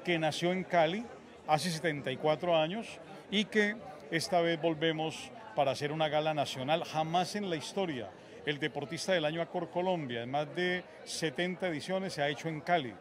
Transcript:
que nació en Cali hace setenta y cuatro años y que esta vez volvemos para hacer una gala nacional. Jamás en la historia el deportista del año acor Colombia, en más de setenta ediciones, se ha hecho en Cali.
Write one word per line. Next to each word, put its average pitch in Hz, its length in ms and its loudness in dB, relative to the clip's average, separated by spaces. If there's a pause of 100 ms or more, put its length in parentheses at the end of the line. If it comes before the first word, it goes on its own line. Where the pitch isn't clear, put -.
que 175 160 2
nació 160 320 2
en 185 140 0
Cali 175 380 4 (440)
hace 156 240 4
setenta 151 400 -2
y 131 60 -2
cuatro 156 380 2
años 175 440 0 (320)
y 202 140 2
que 214 320 2 (340)
esta 170 300 2
vez 170 200 2
volvemos 160 720 0 (240)
para 139 160 4
hacer 143 200 -2
una 156 180 2
gala 151 260 2
nacional. 143 480 0
Jamás 160 520 0
en 208 140 -2
la 165 60 0
historia 139 540 -2 (360)
el 147 140 0
deportista 147 540 -2
del 165 100 4
año 160 180 0
acor 170 280 -4
Colombia, 165 540 0
en 123 80 -6
más 143 220 -2
de 180 300 0 (220)
setenta 175 640 0
ediciones, 180 420 -2
se 151 100 -2
ha 143 60 4
hecho 151 220 -2
en 156 100 -4
Cali. 143 420 2